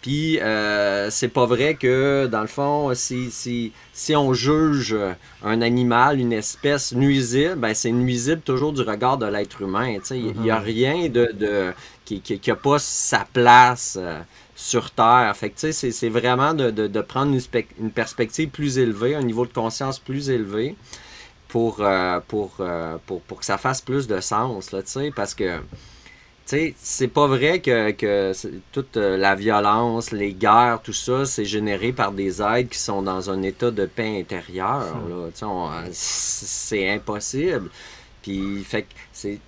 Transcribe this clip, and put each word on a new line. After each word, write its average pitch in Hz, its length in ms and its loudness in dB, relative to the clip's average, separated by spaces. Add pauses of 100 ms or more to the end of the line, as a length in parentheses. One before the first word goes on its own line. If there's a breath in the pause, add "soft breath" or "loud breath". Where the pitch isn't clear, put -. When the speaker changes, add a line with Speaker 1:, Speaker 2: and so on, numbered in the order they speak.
Speaker 1:
Puis, 151 400 -2
euh, 104 680 0
c'est - 180 -2
pas 127 160 4
vrai 127 300 2
que, 135 540 2
dans 110 120 0
le 107 60 -4
fond, 143 460 0
si, 123 380 -4
si, 120 400 -6 (220 loud breath)
si - 240 -2
on 135 160 4
juge 139 600 2 (520 loud breath)
un 113 160 2
animal, 123 580 4
une 120 140 0
espèce 139 580 -2
nuisible, 135 640 2
ben, 113 180 0
c'est 113 200 0
nuisible 123 480 0
toujours 143 320 0
du 135 80 -2
regard 110 360 0
de 117 100 -2
l'être 101 340 -4
humain. 107 400 -2
Tu - 60 -14
sais, 131 120 -6
il 110 260 -4
y 110 60 4
a 110 80 2
Speaker 2:
Mhm. 104 60 -6
Speaker 1:
rien 131 420 0
de, 120 260 4
de, 101 380 0 (320 loud breath)
qui, 101 160 -8
qui, 101 180 -6
qui 120 140 -2
a 107 60 2
pas 143 220 2
sa - 520 -2
place, 123 680 8
euh, 85 220 -6 (380 loud breath)
sur - 340 -2
Terre. 117 460 6
Fait 107 140 -6
que, - 40 -20
tu - 120 -10
sais, 156 40 0
c'est, 135 200 -2
c'est 113 180 -2
vraiment 123 440 2
de, 135 160 2
de, 107 180 0
de 101 140 -2
prendre 139 300 0
une 131 80 2
spec-, 120 300 -4 (100)
une 110 120 -4
perspective 120 580 -4
plus 135 300 -4
élevée, 120 360 2
un 147 80 -4
niveau 120 220 0
de 120 80 -14
conscience 120 460 -4
plus 139 300 -6
élevé 113 460 -2 (720 loud breath)
pour, 113 320 -2
euh, 92 480 2
pour, 104 320 -4
euh, 82 460 -4
pour, 90 160 -8
pour - 180 -14
que - 60 -10
ça 98 120 -2
fasse 131 220 -2
plus 131 280 -4
de 101 120 -2
sens, 107 540 -4
là, 98 100 -4
tu - 80 -12
sais, 143 240 -6
parce 101 180 -4
que, 90 260 -4 (840 loud breath)
tu 139 120 -2
sais, 156 200 -2
c'est - 300 -2
pas 147 200 4
vrai 139 340 2
que, 113 300 2
que 101 420 0
c'est, - 180 -8 (220)
toute, 131 240 -4
euh, 98 200 2
la 98 180 4
violence, 107 760 2
les 101 220 -2
guerres, 110 500 6
tout 113 100 -12
ça, 131 320 0
c'est 113 200 -2
généré 104 480 -2
par 110 180 0
des 98 300 -4
êtres 120 280 2
qui - 100 -10
sont 101 220 -4
dans 95 280 -4
un 95 140 -2
état 98 280 -2
de 104 140 -2
paix 107 340 -4
intérieure, 92 720 -6 (120)
Speaker 2:
Hmm. 85 40 -8
Speaker 1:
là. 87 220 -8
Tu - 80 -18
sais, 110 60 -8
on, 90 220 -4
euh, 82 240 -8
c-, - 560 -6
c'est 95 440 -2
impossible. 107 800 -4 (520 loud breath)
Puis, 98 420 -6
fait 107 200 -4
que - 40 -14 (260 loud breath)
c'est - 340 -8